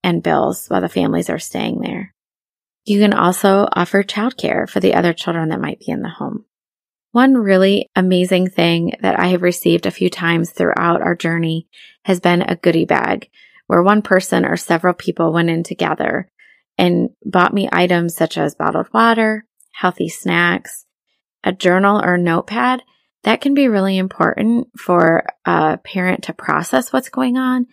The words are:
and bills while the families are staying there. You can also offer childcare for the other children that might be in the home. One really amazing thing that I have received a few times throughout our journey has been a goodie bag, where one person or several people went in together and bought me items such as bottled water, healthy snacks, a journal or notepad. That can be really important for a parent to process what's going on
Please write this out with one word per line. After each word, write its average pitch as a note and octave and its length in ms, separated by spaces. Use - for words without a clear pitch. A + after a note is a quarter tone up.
and E3+ 200
bills D#3 440
while - 140
the F3+ 80
families E3+ 400
are E3 100
staying - 420
there. F#3 320
You G3+ 140
can G#3 140
also G3 600
offer G3 300
childcare - 680
for - 100
the F#3+ 140
other F3 200
children E3 360
that D#3+ 120
might - 180
be - 120
in - 100
the - 80
home. - 360
One C4 240
really G3 600
amazing F#3 540
thing E3+ 520
that F#3+ 160
I F3+ 100
have F3+ 140
received F3 440
a F#3+ 60
few F3+ 180
times E3+ 420
throughout E3+ 500
our F3 140
journey E3 520
has F3+ 160
been F3 220
a - 160
goodie E3+ 280
bag, - 440
where F3 140
one G#3 200
person F#3 440
or E3+ 120
several F3 360
people E3+ 380
went E3+ 180
in E3 140
together - 680
and F3 320
bought - 300
me G3 180
items F3 440
such - 220
as D3+ 160
bottled D#3+ 400
water, A3 520
healthy F3+ 380
snacks, F3 760
a F#3 100
journal F#3+ 500
or F3+ 140
notepad. A3+ 640
That A3+ 180
can C#4 120
be C#4 160
really F#3+ 280
important F#3+ 720
for E3+ 480
a E3 380
parent F#3 420
to E3 80
process E3+ 580
what's C4 180
going B3+ 280
on B3+ 360